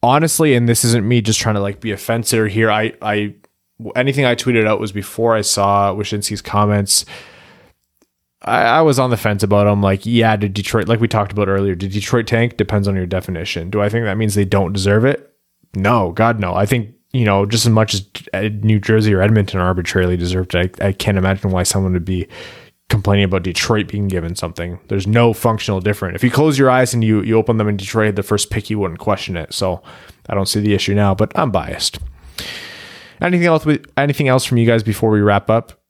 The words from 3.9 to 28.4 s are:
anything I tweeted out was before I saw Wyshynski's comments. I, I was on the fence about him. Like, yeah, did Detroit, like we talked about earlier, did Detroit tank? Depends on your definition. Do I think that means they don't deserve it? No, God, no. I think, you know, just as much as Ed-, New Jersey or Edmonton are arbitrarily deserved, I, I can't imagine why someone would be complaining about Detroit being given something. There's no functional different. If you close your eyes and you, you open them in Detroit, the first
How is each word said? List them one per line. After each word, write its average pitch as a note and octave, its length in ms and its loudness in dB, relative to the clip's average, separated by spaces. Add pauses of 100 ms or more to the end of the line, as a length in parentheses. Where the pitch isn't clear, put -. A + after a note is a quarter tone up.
anything C3+ 300 0
I A#2+ 100 2
tweeted A#2 300 0
out G#2+ 140 0
was G2+ 140 -6
before A2+ 420 0
I G#2+ 60 0
saw G2+ 520 0
Wyshynski's G#2 480 -6
comments. G#2 640 0 (1400)
I, A#2+ 180 0
I A#2+ 200 4
was C#3+ 180 4
on B2+ 100 2
the A#2 80 0
fence G#2 260 -2
about G2+ 240 4
him. G2+ 140 2
Like, G2 240 2
yeah, A2+ 320 2
did G2+ 160 -2
Detroit, G2+ 340 -2
like A2+ 140 2
we A#2 80 0
talked G2+ 240 -2
about G2+ 160 0
earlier, G2 260 0
did F#2 160 -6
Detroit G#2+ 360 -2
tank? A#2 280 0
Depends G2+ 320 0
on G2 80 0
your F#2 100 -2
definition. F2+ 640 -6
Do G2+ 120 -2
I G#2 80 2
think A#2 160 -2
that G2+ 120 -2
means G#2+ 180 0
they G2+ 100 2
don't F#2+ 260 0
deserve G2+ 320 2
it? - 300 0 (420)
No, G2+ 380 0
God, A2+ 260 2
no. F2+ 160 -2
I F#2+ 100 2
think, A2 300 -2 (160)
you A#2+ 140 0
know, G2+ 200 2
just A2 200 0
as A#2 60 4
much A2 220 2
as G2 140 -6 (260)
Ed-, G#2 300 -4
New A2 160 4
Jersey G#2+ 340 2
or F#2 80 4
Edmonton G2+ 380 2
are F2+ 60 2
arbitrarily F2+ 520 0
deserved, F2+ 380 -2
I, F2+ 140 0 (120)
I G2 120 0
can't G2+ 240 0
imagine F#3+ 340 0
why F#2 120 0
someone F#3 300 0
would F2 120 -2
be F2+ 220 -4 (640)
complaining G2+ 340 2
about F#2 200 0
Detroit F#2+ 440 -2
being G2+ 200 -4
given F2+ 280 -4
something. F2 420 -8 (100)
There's G2 200 -2
no A#2 260 4
functional G#2+ 460 -2
different. F#2 360 -4
If F#2 80 -6
you B2 60 4
close C#3+ 300 2
your C3+ 100 6
eyes B2+ 240 2
and A#2+ 100 0
you, G#2+ 180 2
you A2+ 160 0
open A2+ 200 0
them G#2+ 120 0
in G#2 80 -2
Detroit, G#2 380 -2
the G2+ 80 -4
first - 280 -2